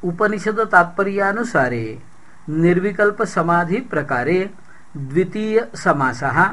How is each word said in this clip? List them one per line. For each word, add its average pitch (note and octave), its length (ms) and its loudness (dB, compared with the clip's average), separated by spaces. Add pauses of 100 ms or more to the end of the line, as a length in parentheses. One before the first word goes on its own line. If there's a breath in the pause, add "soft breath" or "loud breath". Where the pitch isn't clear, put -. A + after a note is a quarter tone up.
उपनिषद G#3 560 0 (120)
तात्पर्यानुसारे F#3 1300 0 (440 soft breath)
निर्विकल्प F3+ 760 2
समाधी F3 560 0
प्रकारे D3 680 -2 (480 soft breath)
द्वितीय F#3 640 0 (180)
समासः. C#3 760 2